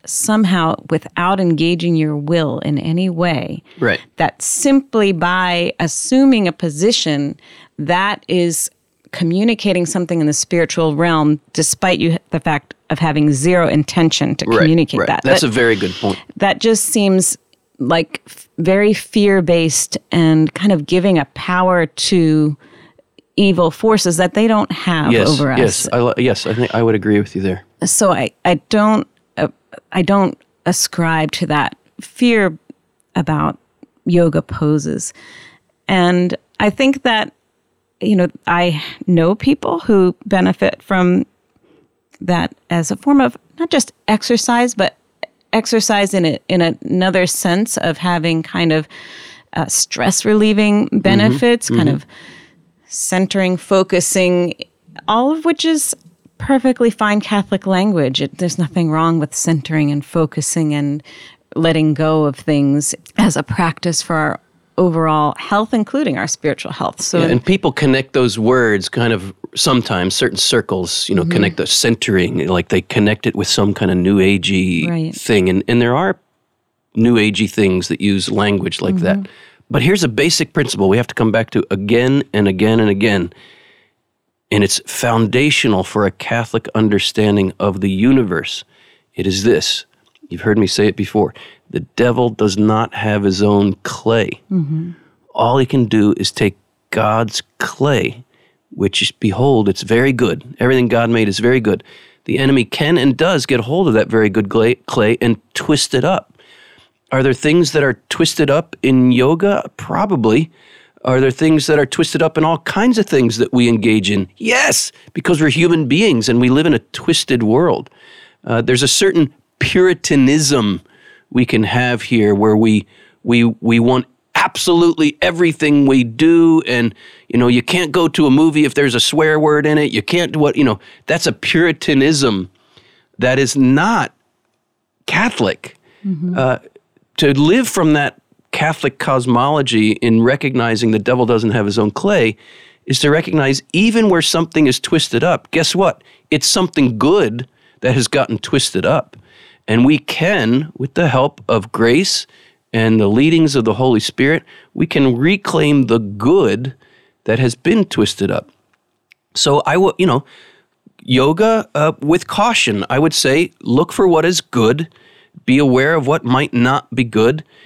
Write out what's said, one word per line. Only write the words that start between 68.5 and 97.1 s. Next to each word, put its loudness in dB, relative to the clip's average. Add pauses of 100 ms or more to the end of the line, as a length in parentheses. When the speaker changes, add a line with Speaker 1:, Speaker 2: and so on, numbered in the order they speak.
Speaker 2:
kind -2
of -6 (200)
sometimes, -2
certain -2
circles, -2
you 0
know, 2
Speaker 1:
Mm-hmm. -2
Speaker 2:
connect 0
the -4
centering, 0
like -2
they 0
connect -2
it -4
with -4
some 0
kind -2
of 0
new 2
agey 0
Speaker 1:
Right. -4
Speaker 2:
thing. 0
And, 0
and 2
there 2
are -2 (760)
new 2
agey 0
things 0
that -4
use -2
language -2
like -2
that. 0
Speaker 1:
Mm-hmm. -12 (380)
Speaker 2:
But 0
here's 0
a 0
basic -2
principle -2
we 2
have -2
to -14
come 0
back -2
to 0
again 0 (100)
and 2
again 2
and 2
again. 0 (1200)
And 2
it's -2
foundational 0
for -2
a 0
Catholic -6
understanding 0
of -4
the -2
universe. 0 (500)
It -6
is -4
this. 0 (460)
You've -12
heard 0
me 2
say 0
it -2
before. -2 (340)
The -8 (160)
devil 0
does -2
not 0
have -4
his 0
own 2
clay. -4 (100)
Speaker 1:
Mm-hmm. -4 (420)
Speaker 2:
All 0
he 2
can 0
do 2
is -6
take -2 (320)
God's -2 (160)